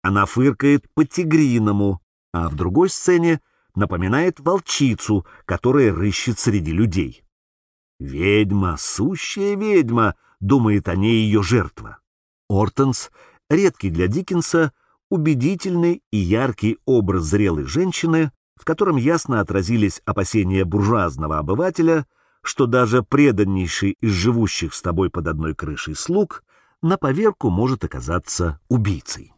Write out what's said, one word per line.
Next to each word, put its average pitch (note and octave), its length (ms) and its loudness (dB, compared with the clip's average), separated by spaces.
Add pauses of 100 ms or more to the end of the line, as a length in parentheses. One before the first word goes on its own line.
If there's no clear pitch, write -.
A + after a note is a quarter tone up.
Она G2 240 0
фыркает C#3 680 2
по-тигриному, A#2+ 1080 0 (300)
а E2+ 160 -4
в D2 80 -6
другой G2+ 340 2
сцене E3+ 500 2 (340)
напоминает G#2+ 680 -2
волчицу, C3+ 840 0 (200)
которая B2 500 2
рыщет G2+ 440 -2
среди F2 340 0
людей. E2+ 500 -2 (800)
«Ведьма, F#2 760 0
сущая G3 760 -4
ведьма», B2+ 600 2 (240)
думает G#2 480 2
о F2+ 80 -2
ней A2 280 2
её G#2+ 180 2
жертва. - 560 -2 (500)
Ортенс, A2 640 0 (380)
редкий D#3 420 0
для F2 180 0
Диккенса, E3 640 0 (360)
убедительный E3+ 1000 0
и G#2+ 60 -2
яркий A2 680 0
образ G2 400 2
зрелой E2 400 0
женщины, D#3+ 680 0 (240)
в - 80 -20
котором D#3+ 320 0
ясно C3 440 0
отразились G2 640 0
опасения F#2+ 600 0
буржуазного E2 760 0
обывателя, D#3 680 0 (360)
что - 240 0
даже B2 360 2
преданнейший G2 1000 2
из A2 120 0
живущих G2 640 0
с - 80 -12
тобой F2+ 280 -2
под E2 180 -6
одной D#2 260 -6
крышей D2+ 400 -10
слуг - 480 -2 (400)
на E3+ 140 0
поверку D3 540 -2
может A#2 340 0
оказаться D#2 840 -6
убийцей. G2 680 -4